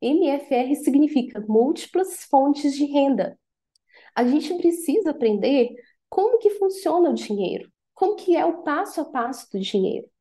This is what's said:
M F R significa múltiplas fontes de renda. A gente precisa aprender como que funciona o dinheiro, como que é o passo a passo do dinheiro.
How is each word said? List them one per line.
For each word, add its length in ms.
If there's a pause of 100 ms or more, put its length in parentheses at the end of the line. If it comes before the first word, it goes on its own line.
M 280
F 260
R 220
significa 720
múltiplas 720
fontes 500
de 120
renda. 520 (800)
A 80
gente 320
precisa 540
aprender 600 (380)
como 300
que 140
funciona 580
o 40
dinheiro, 560 (240)
como 220
que 180
é 120
o 180
passo 380
a 40
passo 460
do 80
dinheiro. 480 (140)